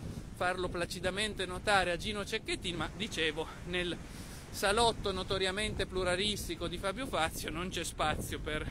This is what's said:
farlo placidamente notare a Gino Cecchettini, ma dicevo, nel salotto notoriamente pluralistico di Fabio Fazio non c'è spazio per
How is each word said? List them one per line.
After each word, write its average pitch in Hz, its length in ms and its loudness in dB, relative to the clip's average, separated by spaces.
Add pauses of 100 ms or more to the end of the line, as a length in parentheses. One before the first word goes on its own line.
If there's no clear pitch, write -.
(360)
farlo 180 320 2
placidamente 185 800 -2
notare 185 440 4
a 175 60 2
Gino 208 260 -2
Cecchettini, 214 540 -2
ma 160 180 -2
dicevo, 160 520 0 (180)
nel 175 320 0 (540)
salotto 208 640 4
notoriamente 190 720 0
pluralistico 180 840 0
di 175 100 -4
Fabio 196 280 -2
Fazio 165 440 0
non 170 180 -2
c'è 180 160 -2
spazio 156 540 0
per 151 320 -2